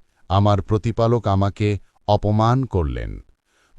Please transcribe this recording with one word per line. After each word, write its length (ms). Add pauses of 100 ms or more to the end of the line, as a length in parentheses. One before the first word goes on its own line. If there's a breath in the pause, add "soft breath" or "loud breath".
(280)
'আমার 340
প্রতিপালক 640
আমাকে 520 (300)
অপমান 560
করলেন।' 560 (580)